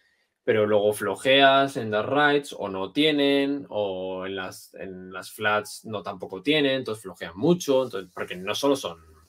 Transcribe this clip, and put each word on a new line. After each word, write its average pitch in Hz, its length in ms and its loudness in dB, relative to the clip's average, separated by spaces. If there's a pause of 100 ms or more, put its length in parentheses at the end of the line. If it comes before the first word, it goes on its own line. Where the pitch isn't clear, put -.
(460)
pero 110 200 4
luego 104 280 4
flojeas 135 800 4
en 113 160 -4
las 107 140 0
rides, 143 520 0
o 101 120 -6
no 95 240 -6
tienen, 143 760 2
o 92 560 -4
en 95 120 -6
las, - 380 -12
en 92 360 -12
las 92 200 -12
flats 107 520 -2
no 107 200 -8
tampoco 95 380 -10
tienen, 143 300 2
entonces 113 320 -4
flojean 87 320 -12
mucho, 139 480 2
entonces, 98 300 -10
porque 95 240 -8
no 98 180 -4
solo 139 220 2
son, 85 200 -8 (320)